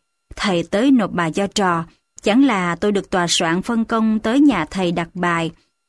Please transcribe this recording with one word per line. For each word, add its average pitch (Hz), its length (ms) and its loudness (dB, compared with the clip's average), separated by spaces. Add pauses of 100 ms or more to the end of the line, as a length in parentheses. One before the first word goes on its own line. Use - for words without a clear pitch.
(360)
Thầy 175 280 -2
tới 226 280 0
nộp 226 200 2
bài 170 200 -2
cho 196 160 -2
trò, 180 360 -2 (400)
chẳng 240 220 4
là 180 300 0
tôi 208 160 -2
được 196 180 -2
tòa 180 200 0
soạn 170 320 0
phân 226 240 -2
công 220 340 0
tới 226 200 0
nhà 233 260 4
thầy 180 260 -4
đặt 170 220 -4
bài. 170 380 -2 (380)